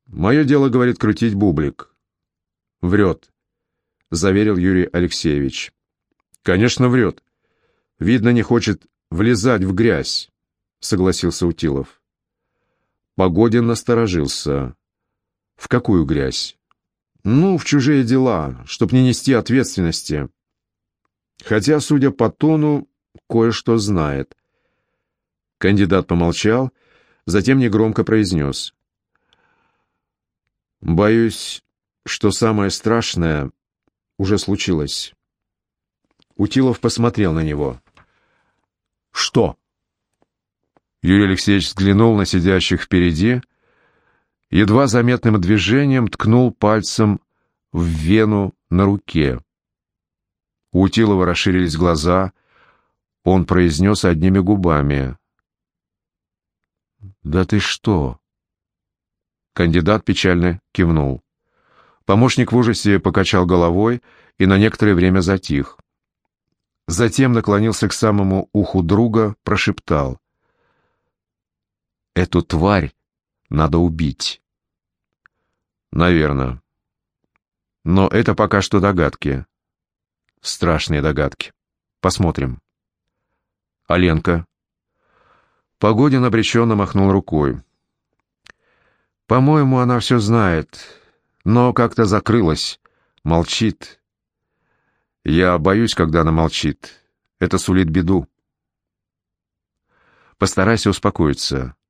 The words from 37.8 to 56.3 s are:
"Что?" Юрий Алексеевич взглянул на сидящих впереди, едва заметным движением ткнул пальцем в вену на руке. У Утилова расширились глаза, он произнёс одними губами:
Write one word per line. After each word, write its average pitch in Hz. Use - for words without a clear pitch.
"Что?" -
Юрий 98
Алексеевич 95
взглянул 101
на 98
сидящих 92
впереди, 90
едва 110
заметным 117
движением 113
ткнул 117
пальцем 104
в 85
вену 98
на 92
руке. 78
У 90
Утилова 98
расширились 90
глаза, 87
он 90
произнёс 90
одними 92
губами: 73